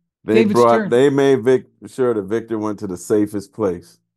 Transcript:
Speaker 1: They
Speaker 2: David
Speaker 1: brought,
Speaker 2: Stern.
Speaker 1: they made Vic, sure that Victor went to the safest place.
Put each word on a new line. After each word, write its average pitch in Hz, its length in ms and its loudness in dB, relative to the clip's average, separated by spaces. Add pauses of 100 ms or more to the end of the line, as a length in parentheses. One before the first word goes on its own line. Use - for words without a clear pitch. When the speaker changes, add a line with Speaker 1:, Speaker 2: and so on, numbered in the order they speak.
(240)
Speaker 1:
They 104 120 -2
Speaker 2:
David 107 180 2
Speaker 1:
brought, 117 220 4
Speaker 2:
Stern. 107 140 -2
Speaker 1:
they 127 200 4
made 135 340 2
Vic, 131 220 2 (220)
sure 123 260 -2
that 107 100 -2
Victor 113 360 -6
went 107 200 -6
to 107 80 -10
the 90 100 -8
safest 104 560 -4
place. 90 440 -6 (200)